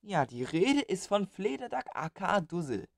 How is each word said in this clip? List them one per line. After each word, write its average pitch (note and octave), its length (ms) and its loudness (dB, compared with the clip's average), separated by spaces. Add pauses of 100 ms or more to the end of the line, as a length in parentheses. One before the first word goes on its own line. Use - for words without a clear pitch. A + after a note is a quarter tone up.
Ja, F3 240 2
die A#2+ 180 -4
Rede A#3 380 4
ist - 240 -4
von G3+ 200 2
Flederduck B3 580 -4 (100)
A D#3 160 -4
K G3 320 2
Dussel. C#3+ 440 -4 (120)